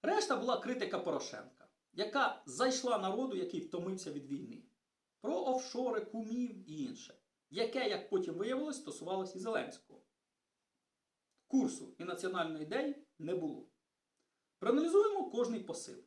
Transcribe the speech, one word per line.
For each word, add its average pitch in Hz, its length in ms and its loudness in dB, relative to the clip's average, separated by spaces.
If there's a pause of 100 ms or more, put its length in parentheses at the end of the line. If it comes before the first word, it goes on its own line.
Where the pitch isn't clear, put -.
Решта 349 340 2
була - 240 2
критика 208 380 -2
Порошенка, - 680 -4 (240)
яка 214 540 2
зайшла 240 520 2
народу, 208 380 0
який 170 240 -2
втомився 180 520 -4
від 139 140 -8
війни. 135 380 -8 (560)
Про 302 240 0
офшори, 247 600 0
кумів 220 680 -4
і 151 120 -4
інше, - 360 -8 (320)
яке, 226 380 0
як - 220 -2
потім 180 240 2
виявилось, 262 420 0
стосувалось 185 600 -6
і - 20 -8
Зеленського. - 640 -4 (1400)
Курсу - 520 2
і 170 60 -8
національної 170 580 -2
ідеї 277 440 -2 (120)
не 165 160 -2
було. 147 340 -4 (920)
Проаналізуємо 339 720 6
кожний 233 300 0
посил. - 460 -8